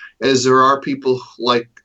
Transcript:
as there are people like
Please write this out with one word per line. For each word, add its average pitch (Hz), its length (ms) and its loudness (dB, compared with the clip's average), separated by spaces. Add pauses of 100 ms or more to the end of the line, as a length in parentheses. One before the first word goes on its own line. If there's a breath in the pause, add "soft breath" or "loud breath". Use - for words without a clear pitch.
(220 loud breath)
as 131 220 0
there 131 180 4
are 139 180 2
people 131 400 -4 (180)
like 120 300 -2 (160)